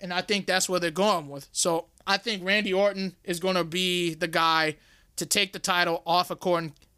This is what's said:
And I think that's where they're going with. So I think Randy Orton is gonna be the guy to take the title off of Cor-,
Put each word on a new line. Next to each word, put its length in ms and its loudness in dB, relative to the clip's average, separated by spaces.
And 120 -8
I 80 -2
think 260 -2
that's 200 2
where 140 0
they're 100 0
going 380 0
with. 240 -14
So 320 0
I 120 2
think 260 -6
Randy 300 0
Orton 500 0
is 160 -4
gonna 240 0
be 520 0
the 120 -4
guy 480 2
to 100 -4
take 280 0
the 60 -12
title 460 0
off 260 2
of 100 -8
Cor-, 320 0